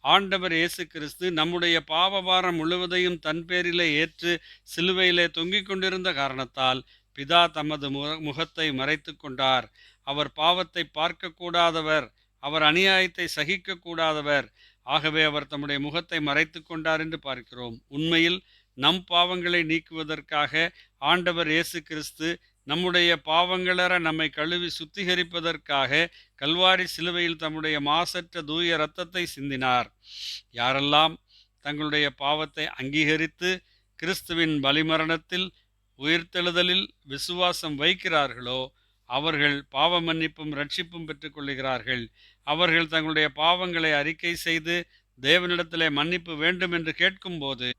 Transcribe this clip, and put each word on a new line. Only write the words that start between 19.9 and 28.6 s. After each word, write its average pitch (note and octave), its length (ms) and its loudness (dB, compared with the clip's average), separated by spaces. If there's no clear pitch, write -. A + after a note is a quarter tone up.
ஆண்டவர் E3+ 500 2
இயேசு E3 340 0
கிறிஸ்து D#3 580 -6
நம்முடைய F3 580 2
பாவங்களற F3+ 760 2
நம்மை D#3+ 300 0
கழுவி E3+ 380 -2
சுத்திகரிப்பதற்காக E3 1400 -2
கல்வாரி F3+ 440 4
சிலுவையில் E3+ 520 -4
தம்முடைய D#3 440 -4
மாசற்ற E3+ 600 -2
தூய E3 320 -2